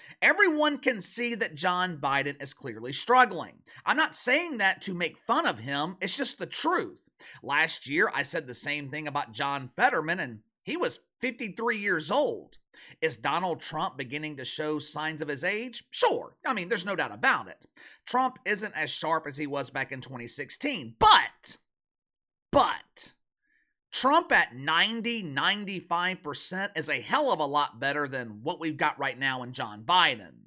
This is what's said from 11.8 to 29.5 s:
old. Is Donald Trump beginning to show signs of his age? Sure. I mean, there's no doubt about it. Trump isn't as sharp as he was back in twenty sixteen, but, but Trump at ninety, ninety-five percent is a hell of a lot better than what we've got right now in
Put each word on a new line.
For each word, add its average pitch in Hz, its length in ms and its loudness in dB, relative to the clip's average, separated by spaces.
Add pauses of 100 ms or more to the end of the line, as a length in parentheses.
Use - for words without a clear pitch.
old. 170 480 0 (420)
Is 156 160 0
Donald 156 440 -2
Trump 160 360 -4
beginning 143 420 -8
to 131 60 -10
show 151 360 -4
signs 156 420 -6
of 147 60 -4
his 139 160 -4
age? 220 480 -4
Sure. - 420 0 (100)
I 277 100 0
mean, 180 140 -4
there's 196 180 -2
no 196 100 -2
doubt 131 160 -2
about 131 340 2
it. - 200 -18 (380)
Trump 254 400 0
isn't 202 300 -2
as 151 160 -4
sharp 160 380 -2
as 135 80 -8
he 151 100 -4
was 139 240 -4
back 135 220 -6
in 131 80 -10
twenty 127 260 -12
sixteen, 139 720 -6
but, - 600 4 (920)
but - 640 2 (800)
Trump 302 400 4
at 165 240 4
ninety, 202 640 0
ninety-five 180 1000 -2
percent 180 520 -4
is 156 140 -4
a 135 120 0
hell 247 320 2
of 165 80 2
a 151 40 4
lot 139 360 0
better 143 280 0
than 117 340 -8
what 160 180 -4
we've 156 180 -4
got 151 200 2
right 135 200 -2
now 131 240 -2
in 123 100 -10